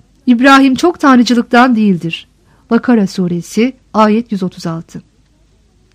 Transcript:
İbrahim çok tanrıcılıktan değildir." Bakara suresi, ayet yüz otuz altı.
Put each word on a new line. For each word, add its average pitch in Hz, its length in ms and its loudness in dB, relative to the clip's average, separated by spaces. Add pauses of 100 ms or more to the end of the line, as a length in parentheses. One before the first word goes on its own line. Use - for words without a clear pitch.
(280)
İbrahim 269 480 4
çok 339 240 -2
tanrıcılıktan 247 760 2
değildir." 185 520 -2 (420)
Bakara 233 380 0
suresi, 180 680 -4 (200)
ayet 214 380 0
yüz 190 120 -6
otuz 180 240 -10
altı. 165 340 -12 (920)